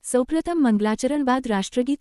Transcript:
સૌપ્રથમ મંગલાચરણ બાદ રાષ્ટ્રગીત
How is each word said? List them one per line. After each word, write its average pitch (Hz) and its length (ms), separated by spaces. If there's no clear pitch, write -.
સૌપ્રથમ 320 460
મંગલાચરણ 240 680
બાદ 254 240
રાષ્ટ્રગીત 240 540